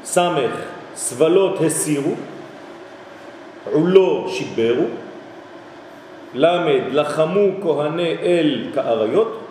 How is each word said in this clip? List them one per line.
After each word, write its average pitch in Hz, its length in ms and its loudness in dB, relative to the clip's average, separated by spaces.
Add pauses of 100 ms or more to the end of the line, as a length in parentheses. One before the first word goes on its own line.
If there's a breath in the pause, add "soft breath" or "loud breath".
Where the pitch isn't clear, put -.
סמך, 165 460 2 (440)
סבלות 160 680 2
הסירו, 151 540 0 (1600)
עולו 175 560 4
שיברו, 123 580 0 (1500)
למד, 160 480 4 (100)
לחמו 160 560 2 (140)
כהני 160 600 0
אל 156 520 2
כאריות 123 680 0 (100)